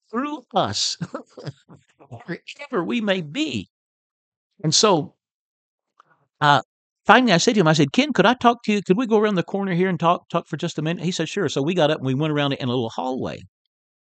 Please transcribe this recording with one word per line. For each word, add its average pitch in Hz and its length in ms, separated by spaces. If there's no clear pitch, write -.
through 294 340
us 139 420
<laughs> - 540
wherever - 800
we 240 160
may 196 180
be. 151 480
And 156 100
so, 180 420
uh, 147 220
finally, 226 280
I 170 40
said 220 180
to 214 40
him, 160 80
I 160 60
said, 143 180
"Ken, 277 220
could 185 120
I 240 100
talk 240 280
to 214 80
you? 208 100
Could 185 160
we 254 100
go 214 100
around 214 180
the 170 80
corner 196 300
here 180 160
and 165 100
talk, 170 300
talk - 180
for - 80
just 165 240
a - 20
minute?" 143 220
He 185 80
said, 165 160
"Sure." 175 220
So 139 120
we 160 120
got 151 180
up - 60
and 123 80
we 131 80
went 151 180
around 143 220
in 127 160
a - 20
little 120 240
hallway. 110 440